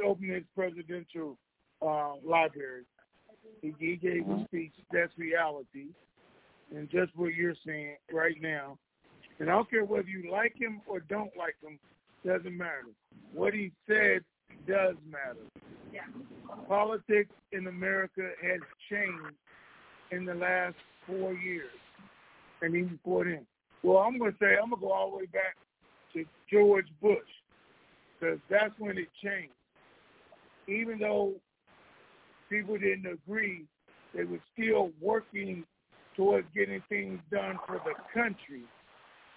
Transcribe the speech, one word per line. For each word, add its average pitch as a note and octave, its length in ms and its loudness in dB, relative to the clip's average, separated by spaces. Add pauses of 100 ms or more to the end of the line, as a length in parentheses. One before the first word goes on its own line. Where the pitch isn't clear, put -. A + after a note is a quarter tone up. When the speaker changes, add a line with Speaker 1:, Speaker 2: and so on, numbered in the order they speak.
Speaker 1:
opening F#3+ 300 0
his F3 100 -6 (120)
presidential, E3+ 800 -6 (460)
uh, D3 320 0 (100)
library, C#3+ 600 0 (760)
he, D#3 180 -6
he E3 180 -2
gave F3 260 -2
a - 20 -2
Speaker 2:
Mm-hmm. G3+ 200 -2
Speaker 1:
speech. E3 280 -8 (180)
That's F3 280 2
reality. D3+ 680 -2 (840)
And D3+ 160 -10
just F3 240 0
what E3 200 -2
you're E3+ 200 0 (120)
saying D3 300 -8 (160)
right D#3+ 280 2
now. D3 380 -6 (600)
And D#3+ 120 -2
I - 20 4
don't G#3+ 160 2
care A3 160 2
whether G3 240 -2
you F#3 220 -8
like A3+ 260 0
him A3 300 -4
or G3 140 -6
don't G3+ 360 -6
like E3 260 -6
him, D3+ 160 -18 (460)
doesn't F3+ 320 -2
matter. D3+ 300 -8 (460)
What F#3+ 200 0
he G3+ 200 -4 (160)
said G#3 360 6 (420)
does F#3+ 280 4 (160)
matter. C3+ 260 -10 (560)
Yeah. - 100 -14 (680)
Politics G#3 600 2 (220)
in F#3 140 -4
America F#3+ 640 -2 (120)
has F3+ 180 0 (280)
changed F3 460 -6 (800)
in F3+ 120 -4
the F3+ 100 -4
last F3+ 420 0 (300)
four F#3 280 -4
years. F3+ 360 -8 (920)
And E3 140 0
even F3 200 -2
before F3+ 280 0
then. E3+ 200 -4 (380)
Well, F#3 160 8
I'm A#3+ 200 4
gonna G#3+ 220 2
say, G3 160 8
I'm A3 140 2
gonna G#3+ 100 -2
go F#3+ 120 0
all F#3+ 180 2
the F#3+ 60 -8
way F#3+ 100 -6
back F#3+ 300 -2 (580)
to E3 100 -4 (260)
George G3+ 360 8 (160)
Bush, G3+ 160 6 (1000)
'cause E3 180 0 (100)
that's G#3 300 4
when G3+ 180 -4
it F3 120 -6 (140)
changed. F#3+ 300 -6 (1160)
Even A3 320 -2
though G3+ 340 2 (1120)
people G#3 300 -2
didn't F#3+ 280 0
agree, F#3 580 -6 (500)
they F3 100 -2
were F3 160 -6 (120)
still G#3 480 2
working G3 640 -2 (480)
towards F#3+ 400 4
getting G3 280 0
things G3 380 -6 (120)
done F#3+ 340 -2
for F#3 180 -6
the D3+ 100 -4 (180)
country, F#3+ 500 -4 (760)